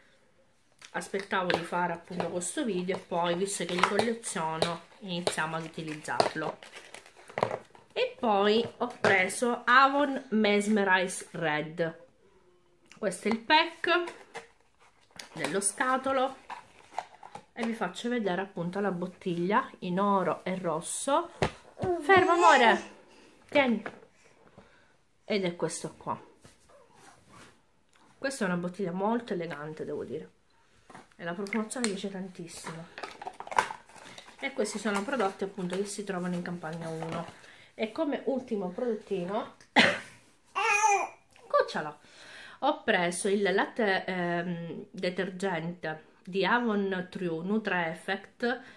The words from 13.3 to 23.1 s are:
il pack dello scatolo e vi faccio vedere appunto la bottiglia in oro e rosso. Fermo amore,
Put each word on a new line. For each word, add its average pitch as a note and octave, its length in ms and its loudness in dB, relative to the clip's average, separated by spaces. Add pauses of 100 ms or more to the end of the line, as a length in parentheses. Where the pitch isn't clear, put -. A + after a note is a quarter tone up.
il A3+ 80 -2
pack E4 640 2 (1300)
dello D#3+ 260 -2
scatolo C4 760 2 (1160)
e A#3 120 -6
vi A3+ 80 -2
faccio G#3+ 360 -4
vedere G3 320 0
appunto F#3 380 -4
la G3+ 120 2
bottiglia F3+ 800 0 (100)
in F3+ 200 -2
oro G3 440 2
e F#3 140 -2
rosso. F#3 760 -2 (680)
Fermo E4+ 300 8
amore, D4 500 8 (680)